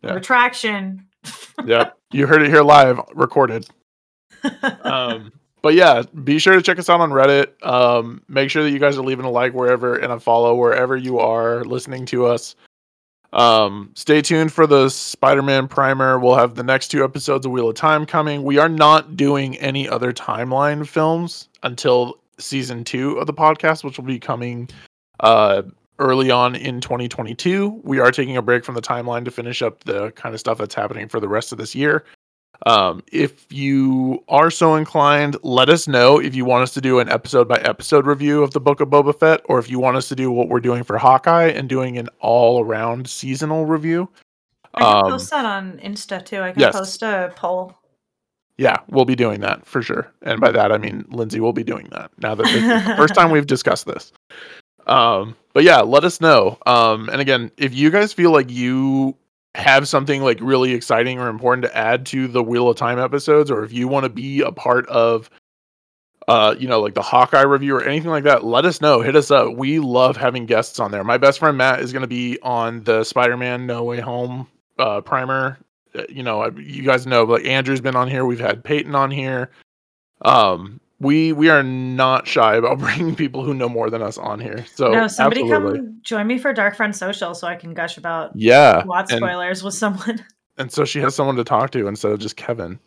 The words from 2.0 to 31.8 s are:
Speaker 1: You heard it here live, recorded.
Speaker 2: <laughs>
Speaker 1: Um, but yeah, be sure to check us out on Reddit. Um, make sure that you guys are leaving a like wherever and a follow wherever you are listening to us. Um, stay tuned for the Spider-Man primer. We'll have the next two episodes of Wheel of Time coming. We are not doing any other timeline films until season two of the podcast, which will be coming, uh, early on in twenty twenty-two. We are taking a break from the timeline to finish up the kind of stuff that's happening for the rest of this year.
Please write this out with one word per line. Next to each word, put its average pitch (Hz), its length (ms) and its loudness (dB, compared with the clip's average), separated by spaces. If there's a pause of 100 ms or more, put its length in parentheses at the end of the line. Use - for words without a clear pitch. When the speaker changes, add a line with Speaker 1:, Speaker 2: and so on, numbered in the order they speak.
Speaker 1:
You 139 140 0
heard 156 160 6
it 143 80 2
here 151 140 6
live, 139 360 6 (140)
recorded. 135 540 0 (760)
Speaker 2:
<laughs> - 400 -6
Speaker 1:
Um, 117 480 -6 (300)
but 156 140 4
yeah, 147 280 6 (200)
be 143 160 0
sure 190 160 6
to 180 60 6
check 180 180 0
us 175 100 -8
out 175 100 6
on 160 120 2
Reddit. 139 400 4 (140)
Um, 120 640 2
make 135 220 -2
sure 156 140 0
that 147 80 0
you 139 80 -4
guys 143 180 2
are 131 60 -6
leaving 131 220 -6
a 127 40 -2
like 123 240 0
wherever 123 420 0
and 127 160 -4
a 117 80 -6
follow 117 360 2
wherever 123 420 2
you 127 220 -4
are 117 440 -2
listening 127 440 -10
to 123 180 0
us. 117 300 -2 (760)
Um, 107 640 2
stay 151 260 2
tuned 160 300 -2
for 160 160 4
the 135 220 6
Spider-Man 135 800 0
primer. 135 520 0
We'll 123 160 4
have 120 200 2
the 127 80 -8
next 131 260 -2
two 143 140 -2
episodes 135 420 -4
of 131 60 -4
Wheel 120 180 0
of 113 60 -4
Time 156 300 0
coming. 151 380 -4
We 139 160 0
are 160 100 4
not 156 480 4
doing 139 400 0
any 135 320 -4
other 123 240 -4
timeline 135 720 -4
films 165 640 -2 (140)
until 123 560 -2 (180)
season 127 460 -8
two 131 340 -6
of 147 80 -4
the 165 80 -6
podcast, 156 500 0
which 135 140 -12
will 127 80 -14
be 127 140 -6
coming, 120 500 -10 (520)
uh, 107 420 4 (340)
early 131 320 2
on 123 260 2
in 123 260 -8
twenty 123 260 -6
twenty-two. 185 760 -6
We 139 160 -4
are 123 120 6
taking 131 260 -4
a 123 40 -2
break 120 240 0
from 127 100 -12
the 117 60 -8
timeline 120 440 -6
to 123 60 -10
finish 120 300 -10
up 113 240 -6
the 107 260 -8
kind 113 240 -14
of 110 40 -12
stuff 113 200 -4
that's 104 160 -10
happening 107 320 -8
for 113 120 -8
the 104 100 -6
rest 110 220 -4
of 180 60 -14
this 110 160 -12
year. 147 300 -2 (640)